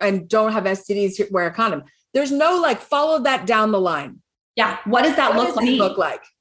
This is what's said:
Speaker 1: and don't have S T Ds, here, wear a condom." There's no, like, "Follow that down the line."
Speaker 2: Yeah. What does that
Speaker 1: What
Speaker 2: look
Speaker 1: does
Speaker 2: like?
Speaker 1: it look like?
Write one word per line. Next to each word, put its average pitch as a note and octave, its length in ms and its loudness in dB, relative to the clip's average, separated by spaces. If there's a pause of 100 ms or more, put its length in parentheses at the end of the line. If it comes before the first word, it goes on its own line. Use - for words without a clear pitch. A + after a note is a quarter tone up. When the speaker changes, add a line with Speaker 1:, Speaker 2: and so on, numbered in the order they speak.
Speaker 1:
and G3 280 -2
don't A3 240 2
have G#3 120 -2
S F#3+ 200 -4
T G3+ 80 -4
Ds, G3 240 -2
here, G3+ 120 -2
wear F#3 180 0
a E3 40 -6
condom." F3 320 -2 (300)
There's C#4 180 0
no, D#4+ 280 2
like, C#4+ 220 0
"Follow D4+ 380 0
that B3+ 260 -2
down A3 260 2
the G3 80 2
line." D#3+ 400 -4 (360)
Speaker 2:
Yeah. G#3+ 300 0
What A#3+ 180 2
does D4+ 120 2
that C4+ 160 2
Speaker 1:
What A3+ 60 2
Speaker 2:
look B3 100 2
Speaker 1:
does - 100 -4
Speaker 2:
like? A#3 100 2
Speaker 1:
it B3 60 2
look G3+ 240 0
like? D#3 240 -4 (200)